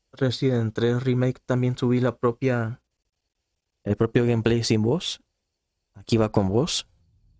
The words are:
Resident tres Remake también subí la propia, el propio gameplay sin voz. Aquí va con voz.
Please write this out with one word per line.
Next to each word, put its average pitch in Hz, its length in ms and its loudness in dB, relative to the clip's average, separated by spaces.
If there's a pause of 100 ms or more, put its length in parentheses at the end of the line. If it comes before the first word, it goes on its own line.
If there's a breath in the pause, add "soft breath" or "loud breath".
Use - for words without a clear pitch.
(120)
Resident 120 600 -2
tres 120 280 0
Remake 127 420 0
también 123 320 -2
subí 123 240 0
la 123 160 0
propia, 120 640 -2 (1040)
el 104 120 0
propio 117 280 2
gameplay 117 380 2
sin 110 200 0
voz. 127 380 -2 (760)
Aquí 101 220 -2
va 110 140 2
con 98 180 0
voz. 117 380 -2 (540)